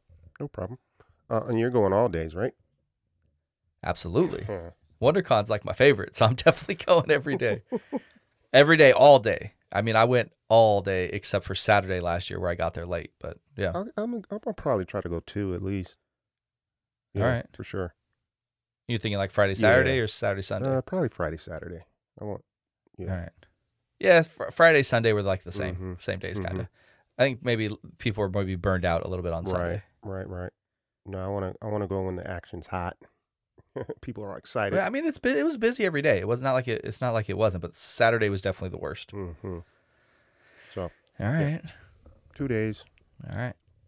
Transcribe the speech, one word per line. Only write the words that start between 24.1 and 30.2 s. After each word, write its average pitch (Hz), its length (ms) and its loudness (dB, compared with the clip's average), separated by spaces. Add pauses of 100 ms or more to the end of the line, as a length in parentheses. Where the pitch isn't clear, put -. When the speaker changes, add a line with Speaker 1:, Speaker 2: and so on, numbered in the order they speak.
Speaker 2:
fr-, - 280 -10
Friday, 160 320 6
Sunday 113 300 2
were, 104 100 0
like, 95 200 -2
the 87 100 -12
same, 90 220 -6
Speaker 1:
Mm-hmm. 92 240 -10
Speaker 2:
same 95 200 -6
days, 92 180 -8
Speaker 1:
Mm-hmm. 92 100 -6
Speaker 2:
kinda. 92 220 -6 (480)
I 123 60 4
think 131 200 0
maybe 113 240 0
l-, 104 120 -8 (180)
people 107 280 -2
are 95 40 -4
maybe 95 260 -2
burned 92 300 0
out 85 200 0
a - 20 -6
little 90 160 -6
bit 87 100 -4
on 82 120 -6
Speaker 1:
Right, 98 60 -4
Speaker 2:
Sunday. 87 320 -4 (200)
Speaker 1:
right, 95 260 -10